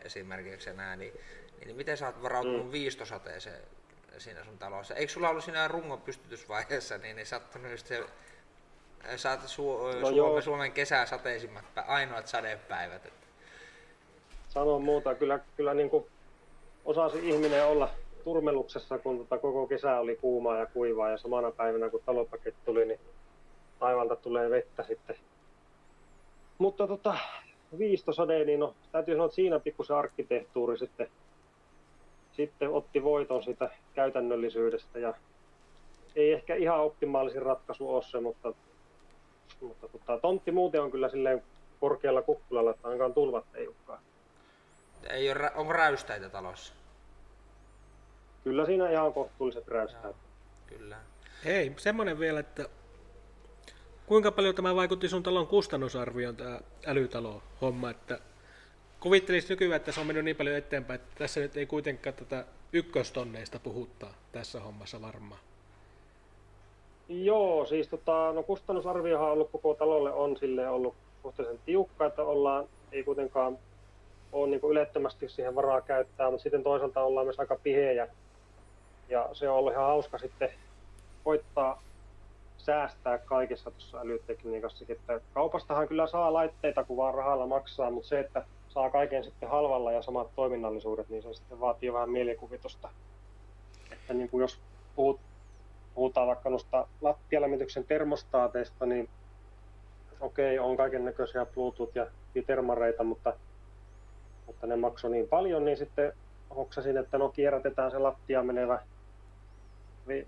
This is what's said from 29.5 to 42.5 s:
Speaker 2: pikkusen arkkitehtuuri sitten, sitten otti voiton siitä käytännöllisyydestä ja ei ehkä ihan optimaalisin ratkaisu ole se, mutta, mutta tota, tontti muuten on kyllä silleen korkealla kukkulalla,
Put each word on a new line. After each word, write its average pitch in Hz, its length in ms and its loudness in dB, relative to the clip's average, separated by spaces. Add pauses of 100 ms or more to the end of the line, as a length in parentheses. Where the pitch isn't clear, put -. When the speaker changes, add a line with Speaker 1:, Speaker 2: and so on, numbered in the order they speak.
Speaker 2:
pikkusen 147 360 -4
arkkitehtuuri 120 840 -2
sitten, - 300 -6 (1200)
sitten 147 380 -2
otti 147 340 0
voiton 143 400 2
siitä 123 260 -4 (240)
käytännöllisyydestä 117 1080 0
ja 117 140 -4 (1000)
ei 151 160 8
ehkä 165 240 0
ihan 170 240 4
optimaalisin 139 600 0
ratkaisu 131 540 -2
ole 123 80 2
se, - 160 -6
mutta, 117 340 -4 (1080)
mutta 113 260 -14
tota, 120 300 -4
tontti 180 340 0
muuten 170 300 4
on 139 100 -2
kyllä 131 180 0
silleen 131 340 2 (360)
korkealla 139 420 2
kukkulalla, 120 500 2